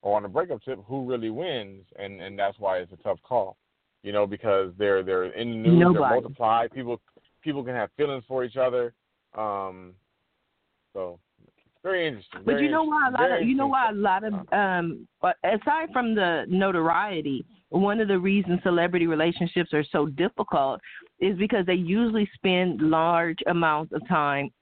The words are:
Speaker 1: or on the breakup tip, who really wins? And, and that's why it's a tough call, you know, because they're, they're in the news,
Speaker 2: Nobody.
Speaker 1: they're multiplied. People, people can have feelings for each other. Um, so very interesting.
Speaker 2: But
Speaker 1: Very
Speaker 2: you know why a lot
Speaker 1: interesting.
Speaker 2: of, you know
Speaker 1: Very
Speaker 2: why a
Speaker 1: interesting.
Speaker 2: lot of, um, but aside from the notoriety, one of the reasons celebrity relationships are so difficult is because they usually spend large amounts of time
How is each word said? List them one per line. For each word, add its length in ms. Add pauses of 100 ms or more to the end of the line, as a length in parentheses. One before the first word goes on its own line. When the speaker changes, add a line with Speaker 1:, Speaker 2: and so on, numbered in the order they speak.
Speaker 1:
or 140
on 60
the 60
breakup 340
tip, 240
who 180
really 260
wins? 540 (140)
And, 220
and 180
that's 220
why 180
it's 140
a 60
tough 260
call, 320 (480)
you 80
know, 120
because 540
they're, 240
they're 300
in 180
the 60
news, 240
Speaker 2:
Nobody. 180
Speaker 1:
they're 120
multiplied. 600
People, 300 (420)
people 220
can 100
have 220
feelings 320
for 160
each 120
other. 380 (420)
Um, 580 (1000)
so 260 (640)
very 240
interesting. 380
Speaker 2:
But 80
Speaker 1:
Very 140
Speaker 2:
you 40
know 140
why 240
a 20
lot 120
Speaker 1:
interesting. 200
Speaker 2:
of, 60
you 60
know 100
Speaker 1:
Very 60
Speaker 2:
why 160
a 20
Speaker 1:
interesting. 140
Speaker 2:
lot 220
of, 600
um, 240 (140)
but 220
aside 500
from 200
the 320
notoriety, 960 (280)
one 300
of 80
the 100
reasons 440
celebrity 440
relationships 680
are 180
so 160
difficult 760 (400)
is 180
because 260
they 100
usually 600
spend 480
large 640
amounts 480
of 140
time 420 (120)